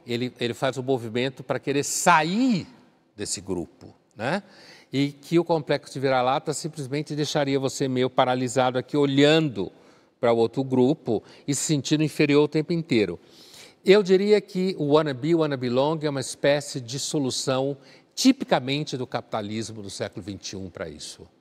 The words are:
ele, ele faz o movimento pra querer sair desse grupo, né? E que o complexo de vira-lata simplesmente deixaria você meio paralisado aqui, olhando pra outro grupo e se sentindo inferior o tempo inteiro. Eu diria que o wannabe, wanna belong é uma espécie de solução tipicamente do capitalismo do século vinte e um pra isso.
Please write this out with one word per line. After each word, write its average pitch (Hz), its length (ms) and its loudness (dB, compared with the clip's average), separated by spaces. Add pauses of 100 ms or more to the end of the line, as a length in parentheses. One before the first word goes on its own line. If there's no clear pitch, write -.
ele, 120 340 -4
ele 120 140 -4
faz 131 240 -4
o 127 60 -6
movimento 123 600 -4
pra 131 160 -4
querer 139 240 -2
sair 180 840 2 (520)
desse 104 240 -8
grupo, 87 520 -8 (220)
né? 143 280 -2 (500)
E 139 180 0
que - 260 -2
o 175 60 2
complexo 156 480 -2
de 139 80 -10
vira-lata 131 540 0
simplesmente 151 600 -8
deixaria 143 440 0
você 135 280 -4
meio 127 220 0
paralisado 127 680 0
aqui, 127 180 -6
olhando 143 760 2 (480)
pra 117 120 2
outro 117 320 2
grupo 127 580 2 (260)
e 143 60 0
se - 100 -4
sentindo 151 400 0
inferior 147 400 4
o 151 40 2
tempo 156 240 -2
inteiro. 113 480 0 (640)
Eu 208 200 8
diria 196 360 4
que 185 380 -4
o 143 160 0
wannabe, 151 420 2
wanna 151 220 0
belong 135 460 0
é 151 60 -2
uma 139 120 -4
espécie 143 580 -2
de 123 200 -8
solução 135 800 -2 (380)
tipicamente 147 840 0
do 123 80 -6
capitalismo 110 760 -6
do 98 80 -12
século 101 340 -10
vinte 95 280 -12
e - 40 -12
um 95 140 -10
pra 85 200 -10
isso. - 380 -16 (140)